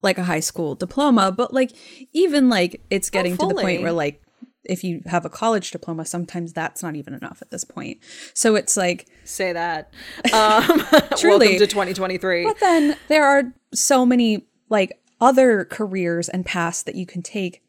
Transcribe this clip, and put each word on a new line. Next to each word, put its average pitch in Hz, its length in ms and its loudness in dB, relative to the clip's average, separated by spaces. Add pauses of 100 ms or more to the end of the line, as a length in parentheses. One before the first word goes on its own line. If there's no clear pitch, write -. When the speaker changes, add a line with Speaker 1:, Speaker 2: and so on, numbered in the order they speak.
Speaker 1:
like, 190 160 -2
a 185 60 -6
high 175 160 -2
school 160 340 -6
diploma. 220 580 0
But, 240 220 -4
like, 262 180 0 (420)
even, 294 360 4
like, 180 400 0
it's 196 200 -2
Speaker 2:
Oh, - 40 -16
Speaker 1:
getting 180 240 0
to 202 100 0
the 185 60 0
point 190 60 -4 (180)
Speaker 2:
fully. 175 60 -6
Speaker 1:
where, 170 80 -2
like, 147 300 -4 (440)
if 185 160 -6
you 175 260 -6
have 170 180 -2
a 160 40 -8
college 220 420 -2
diploma, 165 340 -10
sometimes 170 480 -8
that's - 280 -8
not 160 140 -8
even 143 180 -12
enough - 280 -16
at - 100 -20
this - 140 -12
point. - 320 -14 (360)
So 220 220 2
it's - 220 -2
like 180 300 -2 (180)
Speaker 2:
Say 185 260 -6
that. 170 420 -6 (400)
Um, 220 520 4 (160)
<laughs> - 160 -4
Speaker 1:
Truly. 220 300 6
Speaker 2:
welcome 185 120 2
to 202 80 6
twenty 196 260 -2
twenty-three. 185 520 -2
Speaker 1:
But 440 160 -2
then 330 340 4 (140)
there 302 160 4
are 277 280 2 (200)
so 254 320 2
many, 240 420 2 (220)
like, 202 320 0 (180)
other 247 460 4
careers 175 640 -4
and 180 160 -6
paths 170 380 -4
that - 120 -10
you 185 100 -6
can 175 160 -12
take 180 480 -8